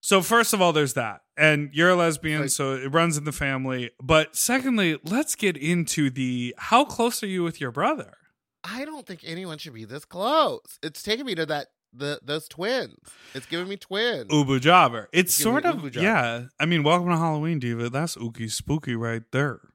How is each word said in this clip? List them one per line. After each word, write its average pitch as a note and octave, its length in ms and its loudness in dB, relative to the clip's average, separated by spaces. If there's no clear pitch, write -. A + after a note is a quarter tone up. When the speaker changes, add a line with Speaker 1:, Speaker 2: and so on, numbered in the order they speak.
Speaker 1:
So F#3+ 200 2
first A3+ 320 2
of G3+ 80 2
all, F3 120 4
there's D3 200 2
that. A2 280 -6
And D3 360 4
you're E3+ 180 4
a F3+ 40 6
lesbian, D#3 460 0
Speaker 2:
Like C#3 80 -2
Speaker 1:
so C3+ 240 -2
it C3 140 -6
runs D#3+ 300 2
in D3 60 -6
the D3 80 -4
family. C3 600 -4
But D#3 340 4
secondly, A#3+ 680 0
let's A3 320 -2
get F#3+ 200 0
into D#3 540 0
the, B2 480 -4
how C4 280 2
close A#3 380 -2
are G#3 40 -6
you F#3 160 -2
with E3 180 -6
your B2+ 100 -6
brother? G#3 420 -4
Speaker 2:
I A3+ 220 -10
don't D4+ 200 -16
think F3 180 -18
anyone E3 340 -10
should D3 160 -16
be A2 120 -14
this C3 200 -14
close. A3 760 -2
It's D3+ 200 -10
taken A3+ 220 -4
me G#3+ 100 -6
to D#3+ 120 -2
that, D3 200 -4
the, C#3+ 300 -8
those D3+ 240 -8
twins. G3 500 -6
It's C3+ 120 -12
giving F3 220 -6
me G3 100 -8
twins. G3 520 -4
Speaker 1:
Ubu C#3 300 4
Jobber. B2+ 540 6
It's F3 240 4
Speaker 2:
It's - 60 0
giving A3+ 140 4
me D4+ 40 2
Speaker 1:
sort E4+ 140 2
of, G#3 60 -6
Speaker 2:
Ubu C#3+ 100 -8
Jobber. C#3 140 -2
Speaker 1:
yeah. B2 380 0
I D3+ 60 2
mean, E3 180 2
welcome F3 260 4
to E3+ 80 4
Halloween, D#3+ 420 0
Diva. A#2+ 300 -2
That's D3 260 -4
ookie A2+ 360 -8
spooky C#3+ 440 -4
right A2+ 360 -4
there. C3 280 0